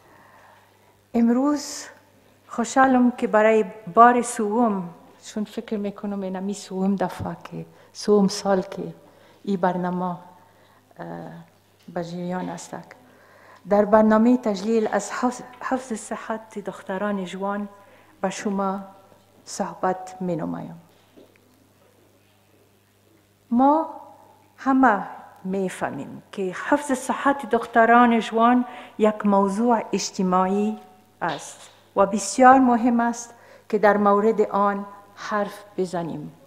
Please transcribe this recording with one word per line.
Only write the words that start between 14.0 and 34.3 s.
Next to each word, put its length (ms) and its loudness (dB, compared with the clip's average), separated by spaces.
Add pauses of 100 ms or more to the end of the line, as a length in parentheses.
تجلیل 560 -2
از 180 -4
حفظ، 320 -4 (180)
حفظ 320 -6
صحت 680 -10
دختران 680 -6
جوان 440 -8 (520)
به 100 -2
شما 500 -4 (640)
صحبت 760 -6
می‌نمایم. 640 -6 (2750)
ما 500 2 (560)
همه 500 4 (380)
می‌فهمیم 800 -6 (100)
که 100 -8 (260)
حفظ 240 0
صحت 580 -2
دختران 720 4
جوان 440 2 (340)
یک 280 0
موضوع 560 2 (100)
اجتماعی 840 0 (440)
است 480 -8 (260)
و 100 4
بسیار 520 6
مهم 420 2
است 340 -6 (340)
که 100 -2
در 180 4
مورد 440 4